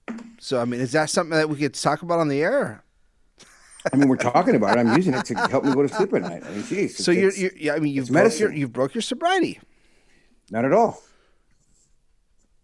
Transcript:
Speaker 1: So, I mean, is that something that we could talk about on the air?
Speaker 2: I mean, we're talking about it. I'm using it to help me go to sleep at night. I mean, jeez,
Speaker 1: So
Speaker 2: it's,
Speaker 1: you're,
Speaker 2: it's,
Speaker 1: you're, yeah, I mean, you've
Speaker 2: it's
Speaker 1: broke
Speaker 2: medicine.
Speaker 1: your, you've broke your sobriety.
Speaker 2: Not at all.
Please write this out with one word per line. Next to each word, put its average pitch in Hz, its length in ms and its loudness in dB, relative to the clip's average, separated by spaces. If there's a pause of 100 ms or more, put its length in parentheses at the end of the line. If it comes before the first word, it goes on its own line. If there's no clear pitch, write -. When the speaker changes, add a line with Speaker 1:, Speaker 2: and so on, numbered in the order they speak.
(400)
Speaker 1:
So, 131 200 -4
I 120 60 -2
mean, 120 160 -4
is 127 120 -4
that 156 160 0
something 165 280 -2
that 156 120 2
we 147 80 -4
could 143 180 -2
talk 151 260 0
about 170 180 0
on 160 80 2
the 139 140 0
air? 180 420 -2 (1120)
Speaker 2:
I - 20 0
mean, 139 140 6
we're 131 80 4
talking 160 380 2
about 107 200 2
it. 120 60 2
I'm 117 160 2
using 185 160 2
it 127 140 -2
to 113 80 -6 (120)
help 123 160 0
me 139 100 2
go 139 100 2
to 139 40 2
sleep 170 260 -2
at 98 100 0
night. 85 220 -10
I - 40 -16
mean, 101 140 -8
jeez, 180 280 -4
Speaker 1:
So - 200 -2
Speaker 2:
it's, 180 80 4
Speaker 1:
you're, 190 100 4
Speaker 2:
it's, 196 100 -6
Speaker 1:
you're, 185 160 -2
yeah, 147 200 -4
I 160 40 -2
mean, 147 140 -2
you've 135 100 -2
Speaker 2:
it's 120 60 -10
Speaker 1:
broke 156 140 4
Speaker 2:
medicine. 226 180 2
Speaker 1:
your, 208 120 0
you've 139 200 -4
broke 131 200 -2
your 226 80 -4
sobriety. 330 600 -2 (920)
Speaker 2:
Not 113 140 -2
at 135 80 2
all. - 280 2 (1600)